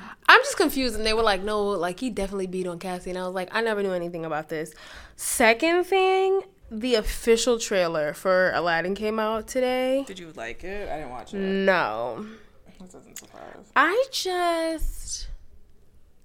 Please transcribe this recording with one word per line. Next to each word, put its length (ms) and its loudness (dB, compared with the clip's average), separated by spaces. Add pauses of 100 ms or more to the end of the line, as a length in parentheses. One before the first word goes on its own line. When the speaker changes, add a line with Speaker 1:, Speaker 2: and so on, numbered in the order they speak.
(280)
Speaker 1:
I'm 140 10
just 160 -4
confused. 400 0
And 80 -2
they 80 2
were 80 2
like, 200 2
"No, 280 -2
like, 320 -2
he 80 -4
definitely 380 -4
beat 200 -4
on 120 -8
Cassie." 320 -8
And 80 -6
I 60 -6
was 80 -6
like, 200 -4
"I 80 0
never 200 0
knew 120 0
anything 320 -4
about 240 -4
this." 240 -6 (420)
Second 720 4
thing, 560 4 (280)
the 260 0
official 640 2
trailer 540 0
for 420 4
Aladdin 380 2
came 260 -2
out 280 -2
today. 580 0
Speaker 2:
Did 140 -14
you 160 -14
like 300 -10
it? 240 -8
I 80 -6
didn't 140 -10
watch 220 -14
it. 60 -6
Speaker 1:
No. 840 0 (520)
Speaker 2:
That 140 -18
doesn't 260 -20
surprise. 560 -20
Speaker 1:
I 380 4
just 1200 -2 (960)